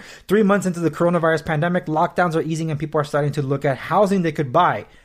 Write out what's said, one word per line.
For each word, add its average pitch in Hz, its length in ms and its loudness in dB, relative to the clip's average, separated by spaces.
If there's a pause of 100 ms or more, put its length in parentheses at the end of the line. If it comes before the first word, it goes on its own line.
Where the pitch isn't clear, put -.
(280)
"Three 214 160 4
months 196 220 2
into 175 160 -4
the 160 100 2
coronavirus 165 540 0
pandemic, 175 400 -2
lockdowns 170 500 0
are 165 60 2
easing 160 280 -4
and 147 100 -4
people 156 200 -2
are 147 60 0
starting 147 280 -2
to 151 80 -2
look 139 220 -2
at 139 140 0
housing 190 460 2
they 165 100 0
could 147 180 -4
buy. 143 360 0 (180)